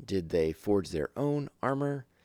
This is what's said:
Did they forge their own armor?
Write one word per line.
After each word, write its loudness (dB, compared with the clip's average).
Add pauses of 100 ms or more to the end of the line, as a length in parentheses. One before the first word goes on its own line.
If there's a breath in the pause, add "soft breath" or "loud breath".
Did -2
they 4
forge 0
their -2
own -2 (140)
armor? -2 (180 soft breath)